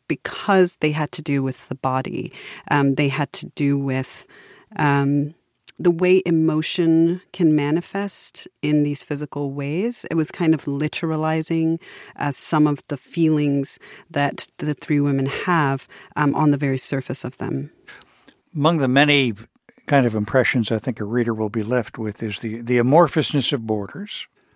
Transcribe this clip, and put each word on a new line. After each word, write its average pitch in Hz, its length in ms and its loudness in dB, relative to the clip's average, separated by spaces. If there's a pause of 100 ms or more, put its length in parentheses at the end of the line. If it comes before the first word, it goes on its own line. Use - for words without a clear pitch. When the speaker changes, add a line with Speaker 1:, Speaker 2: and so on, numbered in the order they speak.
Speaker 1:
because - 680 2
they 156 160 0
had 151 180 -2
to - 120 -8
do 139 200 0
with 131 260 -6
the - 60 -8
body. - 580 -4 (380)
Um, 139 240 2
they 143 140 0
had 135 240 -4
to - 140 -8 (100)
do 143 200 0
with, 135 480 -4 (520)
um, 143 580 2 (460)
the 175 100 4
way 180 360 4
emotion 165 960 2 (100)
can 156 240 4
manifest 170 880 -4 (140)
in 151 220 2
these 147 200 -2
physical 143 480 -6
ways. 147 600 -4
It - 40 -2
was 160 160 2
kind 160 220 2
of 151 140 -2
literalizing, 160 1120 -2 (360)
uh, 143 160 -2
some 151 340 2
of 147 220 -2
the 143 100 -6
feelings 147 800 0 (320)
that 143 380 -2 (100)
the 151 160 -2
three 147 260 0
women 139 260 2
have, 139 640 -2 (280)
um, 147 180 2
on 151 160 4
the 143 80 2
very 139 180 0
surface 135 480 0
of - 140 -10
them. 135 340 -6 (840)
Speaker 2:
Among 160 240 2
the 135 100 2
many 139 460 4 (520)
kind 139 200 4
of 110 80 0
impressions 113 560 2
I 113 80 0
think 113 220 -6
a 107 40 -4
reader 117 300 -2
will 110 160 -4
be 110 120 -4
left 117 360 -4
with 107 240 -6
is 107 180 -8
the, 113 220 -8
the 123 160 0
amorphousness 139 720 4
of 117 140 -4
borders. 107 600 -6 (280)